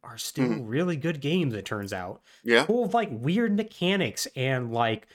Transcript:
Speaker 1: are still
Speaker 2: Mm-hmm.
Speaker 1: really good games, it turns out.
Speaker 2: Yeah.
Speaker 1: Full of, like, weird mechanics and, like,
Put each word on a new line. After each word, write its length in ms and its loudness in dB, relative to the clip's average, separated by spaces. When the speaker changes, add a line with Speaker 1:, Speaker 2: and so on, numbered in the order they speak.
Speaker 1:
are 120 -16
still 320 -2
Speaker 2:
Mm-hmm. 180 -2
Speaker 1:
really 300 0
good 240 -4
games, 340 0
it 120 -6
turns 260 -4
out. 300 -6
Speaker 2:
Yeah. 220 8
Speaker 1:
Full 180 2
of, 100 -2
like, 160 2
weird 460 0
mechanics 680 0
and, 360 -2
like, 420 0